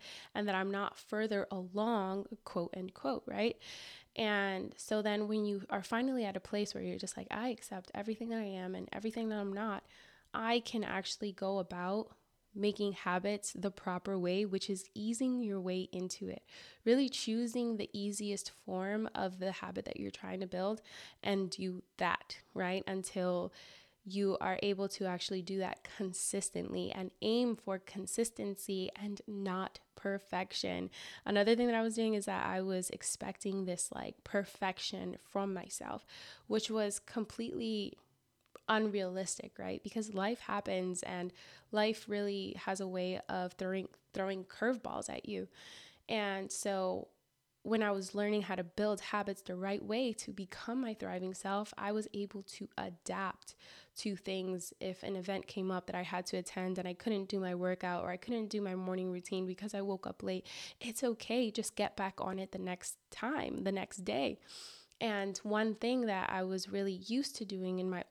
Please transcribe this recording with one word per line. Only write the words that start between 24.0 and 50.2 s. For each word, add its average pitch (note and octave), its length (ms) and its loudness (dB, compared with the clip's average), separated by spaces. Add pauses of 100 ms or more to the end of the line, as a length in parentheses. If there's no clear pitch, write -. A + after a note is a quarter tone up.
you G3 360 4
are F#3 220 2
able G3 240 2
to F#3+ 180 -2
actually F#3 380 0
do F#3+ 160 -2
that - 240 -2 (140)
consistently F#3 960 0
and F#3 180 -4 (120)
aim A#3 340 4
for F#3+ 240 -4
consistency G3 1120 -2
and G3+ 320 -6
not G3 540 -2 (160)
perfection. F#3 920 -2 (360)
Another G#3 300 8
thing A#3+ 100 6
that A#3 80 6
I A3+ 80 4
was A3+ 140 2
doing A3 180 4
is G3+ 120 0
that F#3+ 200 0
I F#3+ 160 2
was F#3 280 0
expecting G3 760 -2
this, F3 260 -2
like, - 320 -8
perfection F#3+ 1040 -2
from G3 280 0
myself, - 540 -6 (400)
which G#3+ 240 2
was G#3+ 300 2
completely A3 1000 -2 (680)
unrealistic, G3 920 2
right? - 240 -4
Because G#3+ 320 -4
life G3+ 260 2
happens F#3 640 0
and F3+ 320 -4 (360)
life G#3+ 380 4
really G3+ 560 0
has G3 160 0
a F#3+ 80 -2
way F#3 400 0
of F3+ 260 0
throwing, F#3+ 340 -2 (260)
throwing F#3+ 300 0
curveballs - 640 -2
at - 180 -6
you. F#3+ 200 -4 (600)
And G3 420 0
so F#3+ 580 0 (540)
when A3 200 4
I G#3 80 4
was G3 240 0
learning G#3 280 4
how F#3+ 120 -2
to F#3 100 0
build G#3 380 2
habits G3+ 400 -2
the F3+ 120 -6
right G3 300 0
way A3+ 300 2
to - 180 -8